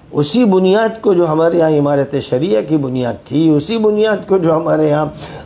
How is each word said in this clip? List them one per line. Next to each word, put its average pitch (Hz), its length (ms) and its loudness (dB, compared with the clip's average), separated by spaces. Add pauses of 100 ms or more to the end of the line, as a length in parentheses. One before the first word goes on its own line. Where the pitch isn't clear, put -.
(140)
उसी 151 300 2
बुनियाद 196 600 2
को 208 100 2
जो 175 100 2
हमारे 165 340 0
यहाँ 160 120 2
इमारत 143 460 0
शरिया 160 440 -2
की 156 160 -2
बुनियाद 127 380 -2
थी, 151 360 0
उसी 151 280 0
बुनियाद 214 500 0
को 190 100 2
जो 165 140 2
हमारे 156 360 0
यहाँ 147 260 -2 (320)